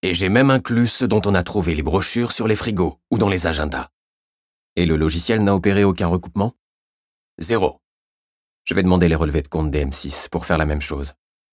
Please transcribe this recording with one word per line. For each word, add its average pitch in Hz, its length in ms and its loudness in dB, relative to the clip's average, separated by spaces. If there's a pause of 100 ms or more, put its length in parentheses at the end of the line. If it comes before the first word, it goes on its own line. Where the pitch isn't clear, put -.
Et 90 120 0
j'ai 92 140 0
même 127 220 4
inclus 120 360 2
ceux 117 220 -2
dont 107 160 2
on 101 100 2
a 90 80 2
trouvé 87 320 -2
les 76 80 -4
brochures 98 480 -2
sur - 160 -4
les 110 80 2
frigos 92 460 -2 (100)
ou - 80 0
dans 101 100 4
les 90 180 0
agendas. » « 78 440 -4 (840)
Et 87 100 2
le 80 100 2
logiciel 85 460 0
n'a 101 120 4
opéré 98 300 2
aucun 95 220 0
recoupement ? » « 92 480 -2 (840)
Zéro. » « 95 440 -2 (800)
Je - 100 -4
vais 95 100 2
demander 90 240 4
les 82 80 2
relevés 76 260 0
de - 60 -10
compte 78 220 -4
des 73 100 -2
M 67 120 -4
six - 360 -8
pour 87 180 -6
faire 85 120 0
la 78 80 0
même 76 160 -2
chose. 71 320 -8 (380)